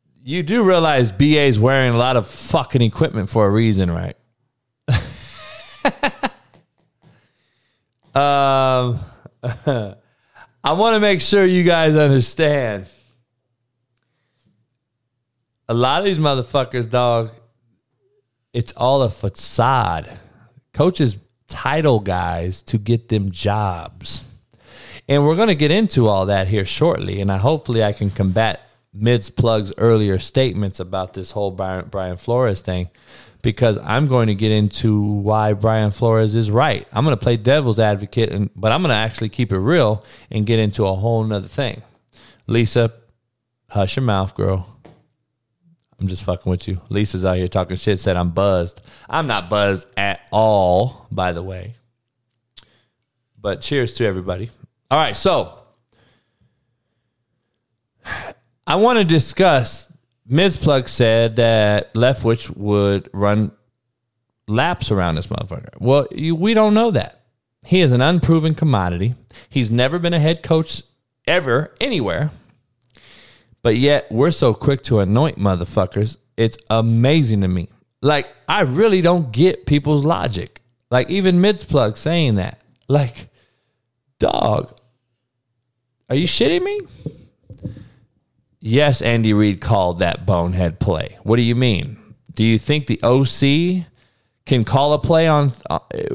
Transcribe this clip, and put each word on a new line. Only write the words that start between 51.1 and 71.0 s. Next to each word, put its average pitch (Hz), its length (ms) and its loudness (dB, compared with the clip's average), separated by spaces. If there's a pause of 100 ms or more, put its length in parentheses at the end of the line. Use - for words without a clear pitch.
by 90 200 -4
the 85 120 -8
way. 95 320 -14 (1600)
But 101 220 -6
cheers 131 320 -4
to 117 120 -2
everybody. 92 440 -6 (400)
All 139 100 2
right, 117 160 -2
so 151 440 -2 (3000)
I 151 80 0
wanna 226 280 4
discuss, 160 880 2 (360)
Miz 165 300 2
Plug 139 300 2
said 113 480 2
that 110 580 2
Leftwich 117 640 0
would 101 580 0
run 104 380 0 (960)
laps 135 440 -2
around 87 240 0
this 80 120 -6
motherfucker. - 520 -12
Well, 135 320 2
you, 160 240 -4
we 202 180 0
don't 214 200 4
know 226 180 2
that. 117 300 -4 (420)
He 185 180 2
is 143 100 4
an 123 100 4
unproven 160 540 2
commodity. 101 600 0 (340)
He's 120 220 -2
never 131 280 0
been 170 140 -2
a 165 60 2
head 165 220 2
coach 160 420 -2 (440)